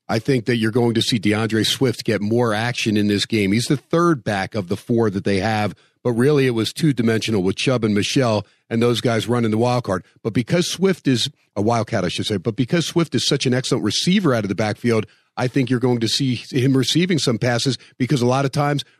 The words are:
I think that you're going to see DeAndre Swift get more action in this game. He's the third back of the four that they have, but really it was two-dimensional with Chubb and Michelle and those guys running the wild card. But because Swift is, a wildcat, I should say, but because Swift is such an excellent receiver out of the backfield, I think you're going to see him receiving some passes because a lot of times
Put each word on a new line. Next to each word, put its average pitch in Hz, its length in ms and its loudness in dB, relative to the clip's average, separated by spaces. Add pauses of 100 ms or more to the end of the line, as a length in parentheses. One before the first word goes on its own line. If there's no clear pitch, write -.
I 110 120 -2
think 127 260 0
that 123 100 0
you're 110 160 0
going 120 220 0
to 110 80 0
see 117 160 0
DeAndre 107 480 0
Swift - 380 -2
get 104 160 -2
more 113 340 0
action 113 420 -2
in 104 120 2
this 101 180 0
game. 104 260 0
He's 117 140 0
the 147 100 2
third 165 460 0
back 98 320 -4
of 95 140 -4
the 98 80 -2
four 113 340 0
that 95 140 -4
they 101 140 0
have, 107 360 -2 (300)
but 123 80 0
really 135 340 2
it 127 60 2
was 110 200 -2
two-dimensional 113 720 0
with 92 140 0
Chubb 127 260 0
and 107 120 2
Michelle 107 520 0 (240)
and 113 100 0
those 117 200 2
guys 113 260 0
running 117 240 0
the 110 80 0
wild 123 260 0
card. 92 200 -2 (180)
But 113 100 -4
because 165 380 0
Swift 185 380 0
is, 120 200 2 (280)
a 101 60 -2
wildcat, 110 420 0
I 87 40 -2
should 95 180 -6
say, 104 100 -2
but 104 180 -4
because 156 320 0
Swift - 300 -2
is - 100 0
such 143 200 0
an 123 80 2
excellent 131 280 -2
receiver 170 520 2
out 110 100 0
of 98 40 -4
the 98 60 -2
backfield, 107 520 0 (300)
I 123 120 -2
think 123 220 0
you're 123 100 2
going 123 200 2
to 113 80 0
see 131 280 0 (140)
him 131 260 2
receiving 160 420 2
some 120 200 0
passes 120 400 -2 (200)
because 127 240 0
a 120 40 4
lot 131 180 2
of 135 80 -2
times 143 320 -2 (160)